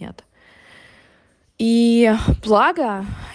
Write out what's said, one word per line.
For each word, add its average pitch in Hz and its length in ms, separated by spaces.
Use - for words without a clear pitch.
нет. - 220
И 233 540
благо, 220 640